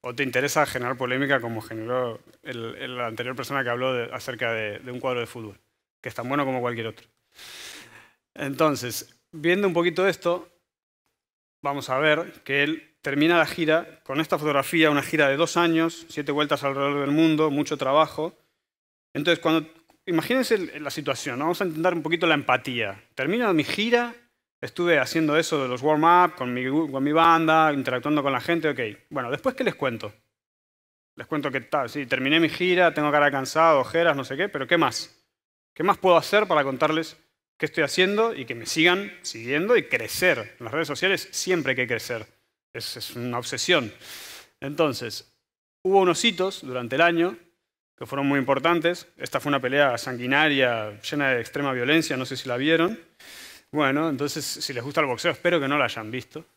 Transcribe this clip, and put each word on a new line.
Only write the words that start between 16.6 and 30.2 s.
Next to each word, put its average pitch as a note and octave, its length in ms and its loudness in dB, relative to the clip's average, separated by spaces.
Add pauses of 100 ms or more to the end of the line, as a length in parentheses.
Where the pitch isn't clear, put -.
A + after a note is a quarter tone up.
alrededor C#3 340 -2
del C#3+ 120 -2
mundo, D#3 380 4
mucho C#3+ 280 -2
trabajo. D3+ 600 0 (720)
Entonces, D#3 300 0
cuando, D#3+ 260 2 (380)
imagínense A3+ 480 0
el, D#3+ 300 -4
la C#3 80 -6
situación, C3+ 480 -4
¿no? D3 60 -2
Vamos E3+ 140 0
a G3+ 60 0
intentar E3+ 300 0
un D#3+ 80 -4
poquito E3+ 240 0
la D#3+ 80 6
empatía. A#2+ 680 -2 (120)
Termino G3+ 400 0
mi D3+ 80 2
gira, A#3 500 0 (480)
estuve E3+ 380 2
haciendo D3+ 360 0
eso D#3 280 0
de C3 40 -2
los B2 140 -4
warm-up E3 540 4
con B2 180 -6
mi, B2 100 -4 (280)
con C3+ 120 -2
mi D3 80 0
banda, D#3+ 640 6
interactuando C3+ 480 -2
con C#3 100 0
la B2+ 80 0
gente, D#3+ 300 -2
ok. C3+ 100 -4 (300)
Bueno, B2+ 220 -6
¿después B3+ 240 -2
qué C4+ 80 -4
les G3 100 0
cuento? A2+ 400 -6 (1000)